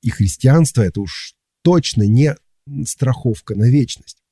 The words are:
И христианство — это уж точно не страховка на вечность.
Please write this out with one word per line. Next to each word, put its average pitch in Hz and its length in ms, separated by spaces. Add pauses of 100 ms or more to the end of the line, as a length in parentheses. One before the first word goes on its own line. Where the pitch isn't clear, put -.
И 117 100
христианство — 131 720
это 98 180
уж - 340 (280)
точно 170 420
не 127 320 (480)
страховка 123 720
на 110 120
вечность. - 640